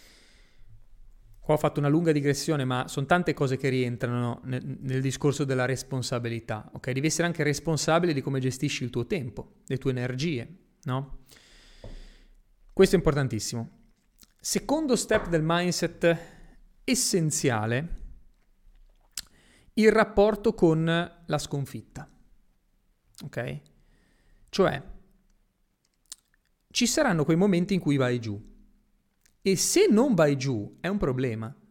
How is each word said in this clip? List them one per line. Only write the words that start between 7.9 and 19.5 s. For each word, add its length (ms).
di 80
come 200
gestisci 420
il 80
tuo 160
tempo, 600
le 120
tue 140
energie, 640
no? 360
Questo 240
è 20
importantissimo. 720
Secondo 560
step 320
del 160
mindset 760
essenziale, 1160